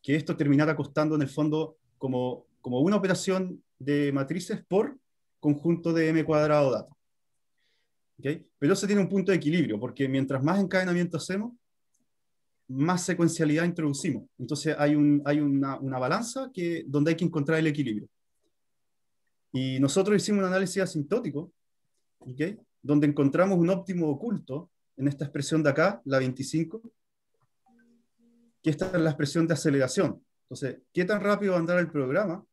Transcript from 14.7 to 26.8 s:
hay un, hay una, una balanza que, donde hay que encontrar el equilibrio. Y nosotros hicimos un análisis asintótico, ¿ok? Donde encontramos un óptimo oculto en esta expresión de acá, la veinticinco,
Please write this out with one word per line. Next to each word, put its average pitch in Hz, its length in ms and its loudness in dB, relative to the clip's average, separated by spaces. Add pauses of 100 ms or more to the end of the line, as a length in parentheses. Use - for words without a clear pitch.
hay 147 200 4
un, 147 280 4
hay 147 140 2
una, 139 400 0
una 131 200 -6
balanza 214 540 -4
que, 170 340 -4
donde 147 240 2
hay 160 60 2
que 180 80 -2
encontrar 160 360 0
el 160 80 2
equilibrio. 127 400 -2 (1400)
Y 131 260 -2
nosotros 196 380 2
hicimos 202 240 0
un 190 80 0
análisis 190 340 0
asintótico, 170 680 -4 (680)
¿ok? 127 220 -10 (400)
Donde 147 240 2
encontramos 151 520 2
un 170 120 4
óptimo 175 380 -2
oculto 151 640 -6 (260)
en 135 120 -2
esta 143 160 -4
expresión 143 380 -2
de 147 80 6
acá, 170 340 0
la 135 140 0
veinticinco, 156 640 -4 (1800)